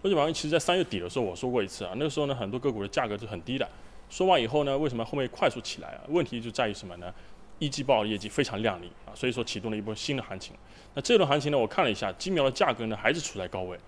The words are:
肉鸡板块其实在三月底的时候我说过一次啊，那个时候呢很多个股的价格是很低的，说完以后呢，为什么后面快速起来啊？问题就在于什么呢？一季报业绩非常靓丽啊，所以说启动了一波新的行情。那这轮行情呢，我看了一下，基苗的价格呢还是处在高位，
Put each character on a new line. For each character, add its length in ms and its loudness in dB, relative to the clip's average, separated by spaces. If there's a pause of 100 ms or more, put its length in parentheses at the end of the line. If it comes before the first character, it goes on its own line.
肉 80 2
鸡 40 6
板 100 6
块 80 2
其 100 -4
实 60 -2
在 100 4
三 180 4
月 80 4
底 160 -2
的 100 -6
时 80 -2
候 60 2
我 100 -2
说 160 -2
过 120 2
一 40 0
次 180 -8
啊， 120 -6
那 80 0
个 60 0
时 100 -2
候 60 2
呢 80 0
很 140 -4
多 120 -4
个 100 2
股 100 -4
的 80 -2
价 200 -4
格 100 -4
是 80 -10
很 160 -8
低 160 -4
的， 100 -2 (400)
说 180 0
完 140 8
以 60 2
后 180 2
呢， 140 0
为 100 2
什 80 -2
么 80 -2
后 140 -4
面 100 2
快 220 2
速 100 -8
起 200 -8
来 80 -12
啊？ 200 -14
问 160 2
题 160 -6
就 100 -8
在 180 0
于 60 -2
什 120 -12
么 120 -12
呢？ 140 -10 (460)
一 100 0
季 140 -4
报 220 6
业 140 0
绩 100 -6
非 160 0
常 160 -2
靓 220 0
丽 100 -14 (140)
啊， 80 -14
所 120 -4
以 60 2
说 100 -4
启 160 -4
动 120 -4
了 60 -2
一 40 -2
波 140 -6
新 200 -4
的 80 -2
行 160 -10
情。 160 -14 (400)
那 60 -4
这 160 4
轮 100 8
行 140 4
情 100 -2
呢， 80 4
我 80 4
看 160 0
了 80 4
一 40 0
下， 180 -2
基 180 -6
苗 140 4
的 60 6
价 200 4
格 160 -2
呢 80 -2
还 180 2
是 60 0
处 200 -6
在 100 -4
高 140 -4
位， 240 -6